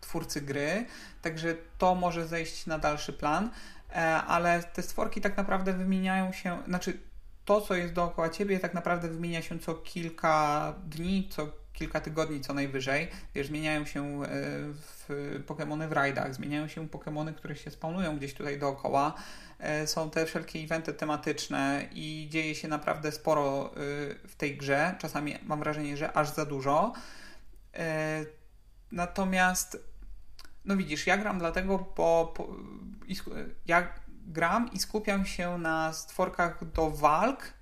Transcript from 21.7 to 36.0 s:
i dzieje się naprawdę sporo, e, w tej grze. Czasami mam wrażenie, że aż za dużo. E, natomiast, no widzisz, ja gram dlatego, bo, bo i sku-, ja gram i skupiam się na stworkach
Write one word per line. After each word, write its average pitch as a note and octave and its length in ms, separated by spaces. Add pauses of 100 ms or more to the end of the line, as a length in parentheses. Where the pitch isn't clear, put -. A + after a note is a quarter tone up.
i D#3 400
dzieje D#3 240
się D#3+ 120
naprawdę D3+ 440
sporo, C#3+ 540
e, - 40 (580)
w - 100
tej C#3 200
grze. C#3 420
Czasami D3 440
mam D3+ 160
wrażenie, D3+ 380
że D#3 160
aż D3 160
za D3+ 160
dużo. C#3+ 480 (800)
E, D#3 520 (680)
natomiast, F#3 920 (840)
no G3 120
widzisz, D#3+ 300
ja F#3 100
gram G3+ 220
dlatego, F#3 380
bo, E3 600
bo - 180 (520)
i F#3+ 80
sku-, - 160 (340)
ja F3 220 (220)
gram F3 600
i F#3+ 80
skupiam G3 460
się F3 320
na D#3+ 360
stworkach E3+ 800